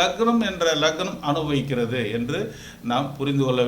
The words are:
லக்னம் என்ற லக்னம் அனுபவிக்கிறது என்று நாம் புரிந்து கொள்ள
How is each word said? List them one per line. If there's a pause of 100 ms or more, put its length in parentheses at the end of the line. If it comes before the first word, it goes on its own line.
லக்னம்
என்ற (180)
லக்னம் (140)
அனுபவிக்கிறது (160)
என்று (500)
நாம்
புரிந்து
கொள்ள